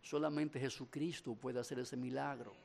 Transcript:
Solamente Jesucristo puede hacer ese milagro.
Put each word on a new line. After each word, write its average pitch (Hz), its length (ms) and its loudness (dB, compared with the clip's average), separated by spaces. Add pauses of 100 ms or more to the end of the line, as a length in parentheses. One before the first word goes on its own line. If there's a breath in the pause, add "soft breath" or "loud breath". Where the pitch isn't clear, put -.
Solamente 151 580 2
Jesucristo 139 720 -2
puede 123 280 0
hacer 127 180 0
ese 123 160 -2
milagro. 127 580 0 (120)